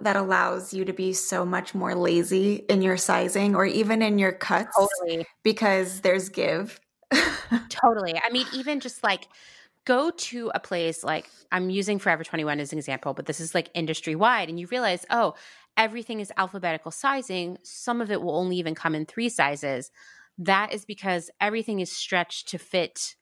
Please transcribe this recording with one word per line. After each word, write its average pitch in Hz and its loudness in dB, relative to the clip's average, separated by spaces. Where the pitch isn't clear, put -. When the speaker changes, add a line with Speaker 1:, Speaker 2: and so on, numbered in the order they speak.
Speaker 1:
that 208 2
allows 185 0
you 190 -2
to 185 -4
be 185 -2
so 185 -2
much 180 -2
more 185 -2
lazy 180 4
in 196 6
your 185 4
sizing 185 2
or 190 6
even 220 2
in 208 4
your 190 4
cuts 190 0
Speaker 2:
Totally. 175 2
Speaker 1:
because 196 2
there's 190 4
give. 185 -2
<laughs> 285 4
Speaker 2:
Totally. 196 2
I 233 2
mean, 254 0
even 269 -4
just, - -12
like, 196 0
go 262 4
to 240 -6
a - 0
place, 165 -2
like, 160 -2
I'm 185 0
using 196 0
Forever 165 2
twenty-one 151 -2
as 143 -6
an 156 -4
example, 139 -4
but - -8
this 156 -4
is, 160 -8
like, 165 0
industry-wide, 170 0
and 170 -6
you 175 -10
realize, 214 -2
oh, 202 2
everything 220 0
is 202 -8
alphabetical 180 -2
sizing. 190 -4
Some - -4
of 214 -2
it 196 0
will 160 -2
only 185 0
even 160 -2
come 160 -2
in 156 -4
three 233 -4
sizes. 143 -2
That 190 2
is 208 -6
because 185 -4
everything 214 0
is 180 -4
stretched - -2
to 180 -8
fit - -4